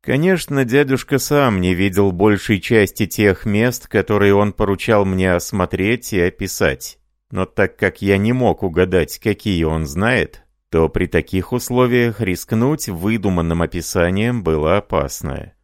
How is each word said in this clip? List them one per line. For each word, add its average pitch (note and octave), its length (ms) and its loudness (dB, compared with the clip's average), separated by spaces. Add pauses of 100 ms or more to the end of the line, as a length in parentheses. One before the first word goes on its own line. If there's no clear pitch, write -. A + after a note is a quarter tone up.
Конечно, C#3+ 600 0
дядюшка C3+ 540 2
сам B2+ 420 2
не F2+ 140 2
видел G2 360 2
большей G2 500 2
части G#2+ 460 2
тех G2+ 400 0
мест, A2+ 400 0
которые G2+ 480 2
он G2+ 180 2
поручал G2+ 520 0
мне F#2 280 0
осмотреть F#2 800 -2
и G2 80 0
описать. F2+ 800 -4 (320)
Но F#2+ 140 -4
так - 320 -2
как G2 260 -2
я G2 160 2
не A2 140 0
мог A#2+ 300 0
угадать, F2+ 560 0
какие F#2+ 460 -2
он D#2+ 220 -2
знает, F#2+ 560 -2 (280)
то D#2+ 180 2
при F#2 180 -2
таких F2+ 460 -4
условиях A#2+ 680 0
рискнуть A2+ 680 -2
выдуманным F2+ 760 -2
описанием F#2+ 800 -2
было D#2+ 340 0
опасно. C#2+ 760 -6 (120)